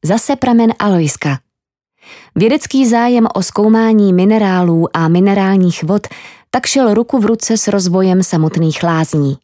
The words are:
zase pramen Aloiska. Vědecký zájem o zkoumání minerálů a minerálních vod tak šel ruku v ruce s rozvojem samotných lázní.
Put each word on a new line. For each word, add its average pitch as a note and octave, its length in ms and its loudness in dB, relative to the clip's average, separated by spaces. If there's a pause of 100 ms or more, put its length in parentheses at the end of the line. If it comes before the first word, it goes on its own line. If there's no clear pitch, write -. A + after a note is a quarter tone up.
zase A#3 320 -2
pramen A#3 420 0
Aloiska. D#3+ 600 -2 (960)
Vědecký C4 540 0
zájem A#3 460 2
o F#3+ 80 -2
zkoumání G#3+ 680 2
minerálů F3+ 840 0
a E3 120 0
minerálních F#3+ 720 2
vod G3 240 -2 (440)
tak C4 160 -4
šel A#3+ 280 0
ruku A#3 260 0
v G3+ 40 0
ruce A3+ 340 -2
s - 100 -4
rozvojem F#3 540 0
samotných D#3+ 600 -2
lázní. D#3+ 600 -2